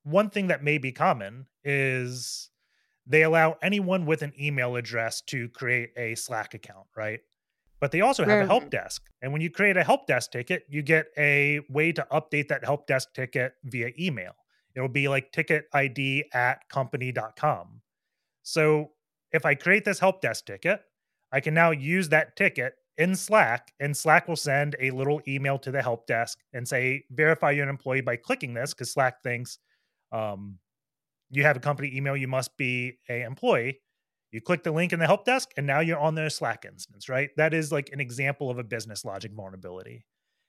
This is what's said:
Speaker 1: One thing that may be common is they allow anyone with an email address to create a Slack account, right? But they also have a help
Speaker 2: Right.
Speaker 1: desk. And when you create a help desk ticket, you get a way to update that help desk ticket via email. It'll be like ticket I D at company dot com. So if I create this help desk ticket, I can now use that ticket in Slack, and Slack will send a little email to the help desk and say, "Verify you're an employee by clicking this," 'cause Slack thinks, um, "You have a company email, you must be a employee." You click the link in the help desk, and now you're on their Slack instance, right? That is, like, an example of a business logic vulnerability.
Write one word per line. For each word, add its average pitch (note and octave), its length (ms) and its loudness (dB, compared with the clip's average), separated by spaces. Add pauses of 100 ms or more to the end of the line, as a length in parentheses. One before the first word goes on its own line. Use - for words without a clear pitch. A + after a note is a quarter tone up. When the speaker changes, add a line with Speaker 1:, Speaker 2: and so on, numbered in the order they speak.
Speaker 1:
One G3 260 2
thing G3 160 0
that D3 160 2
may D3 160 2
be B2+ 140 -4
common B2+ 540 0 (180)
is B2+ 840 -4 (580)
they D#3 160 6
allow D#3+ 360 4
anyone F#3 460 0
with D#3 160 0
an C#3+ 180 -6
email C3 360 -2
address A2+ 460 -4
to A#2+ 260 -6
create A#2+ 480 -4
a A#2 180 -6
Slack A2+ 400 -8
account, G2 320 -18 (100)
right? G#2+ 220 -6 (600)
But C#3 100 0
they E3+ 120 2
also C4 220 4
have G#3 200 4
a - 20 -2
help G#3+ 160 6
Speaker 2:
Right. C#3+ 80 -14
Speaker 1:
desk. G2 320 -6 (180)
And C3 120 -6
when D#3 100 -4
you E3 80 -2
create G3 260 2
a F3 60 4
help B3+ 240 2
desk B2 240 0
ticket, B2+ 380 -6
you D3 140 -6
get D#3 240 4 (120)
a D3 500 4
way D3+ 220 2
to D#3+ 220 -4
update D3 360 -2
that C3+ 160 -2
help C#3+ 220 -2
desk C3 280 -2
ticket C3 400 -4 (100)
via A#2+ 340 -6
email. A2+ 380 -6 (400)
It'll C3 120 -4
be C#3 200 0
like C3+ 240 -2
ticket D#3 400 0
I C#3 160 2
D C3+ 440 -2
at B2 360 0
company B2+ 420 -4
dot A2+ 240 -6
com. G#2+ 460 -4 (640)
So D#3 460 2 (400)
if D#3+ 120 0
I C#3+ 120 4
create G3+ 280 4
this G3+ 140 -2
help F#3 220 2
desk A2+ 260 -4
ticket, D#3+ 340 -2 (520)
I C3+ 80 2
can D#3 120 -2
now E3 200 6
use D#3 380 -2
that D#3 260 2
ticket D3 400 0 (200)
in F3+ 200 2
Slack, D3+ 640 2
and C#3+ 160 -2
Slack D#3+ 320 4
will E3 80 -2
send C#3+ 420 0
a C3 140 -2
little C#3 340 0
email C#3 320 -2
to C3 140 -8
the C3+ 100 -2
help A#2+ 240 -4
desk A#2 320 -2 (140)
and A#2+ 140 -8
say, C3 440 0
"Verify D3+ 400 2
you're C#3+ 140 2
an C#3 40 -4
employee C3+ 340 -2
by A#2+ 140 -2
clicking C#3+ 380 -4
this," C3 180 -6
'cause - 200 -10
Slack C3 320 2
thinks, B2 340 -6 (540)
um, G2+ 480 -8 (680)
"You C#3 140 0
have D3 140 6
a B2 40 -8
company C#3 340 -4
email, C#3 220 -4
you C3 120 -4
must C3 280 -4
be B2 520 -4
a B2 140 -6
employee." C3+ 580 0 (500)
You A2+ 100 -10
click F3 220 -2
the E3 80 -2
link E3 220 0
in E3 80 0
the D#3+ 60 2
help G3+ 180 4
desk, B3+ 320 0
and C#3+ 100 -2
now C#3+ 140 2
you're E3 180 0
on D#3 160 2
their D#3 160 -2
Slack A#2 340 -4
instance, - 440 -20
right? C3+ 280 0
That D#3 160 4
is, D#3+ 200 -2
like, C#3+ 180 -4
an C#3 100 -8
example C3+ 480 -4
of B2 100 -4
a B2 60 -6
business G#2+ 400 -10
logic G2+ 280 -10
vulnerability. F#2+ 760 -16 (420)